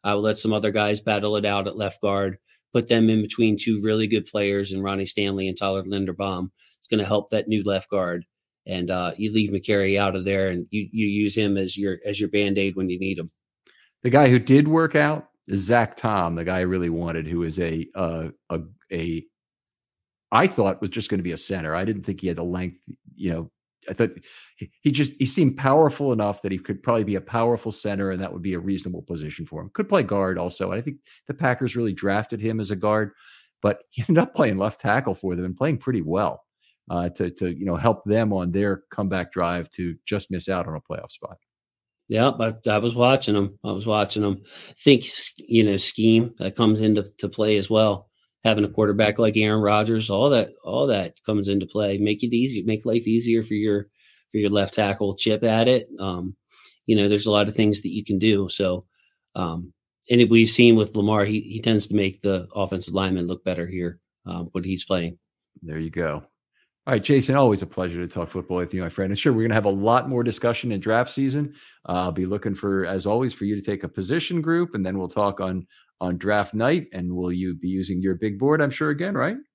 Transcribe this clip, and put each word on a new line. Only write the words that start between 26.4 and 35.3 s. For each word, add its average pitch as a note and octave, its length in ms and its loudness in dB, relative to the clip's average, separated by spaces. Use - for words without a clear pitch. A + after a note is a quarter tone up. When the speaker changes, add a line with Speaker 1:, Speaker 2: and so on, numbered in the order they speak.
Speaker 2:
that F#2+ 100 -4
he F#2 60 -4
could G2 240 -8
probably A#2 200 2
be G2 140 -2
a F#2 40 -2
powerful A#2 520 -2
center, G2 380 -4
and F#2 120 -6
that F#2 100 -8
would F2+ 100 -10
be F#2+ 100 -4
a E2+ 80 -4
reasonable F2+ 420 -6
position D2+ 440 -10
for D#2+ 160 -12
him. F#2 100 -14
Could G3+ 160 -4
play F#3+ 140 2
guard F#2+ 360 0
also. F2+ 320 -4
And G2 80 -4
I A#2+ 40 -6
think C#3 160 -8
the C#3+ 80 -8
Packers B2+ 400 -2
really A2+ 200 -2
drafted G2+ 460 -2
him A2 200 -2
as G2+ 100 -6
a G2+ 60 -2
guard, G#2+ 360 0
but G#2 160 2
he - 180 -10
ended E3 120 4
up - 160 0
playing G#2+ 240 2
left G#2 220 -2
tackle A2 340 0
for F2+ 200 -4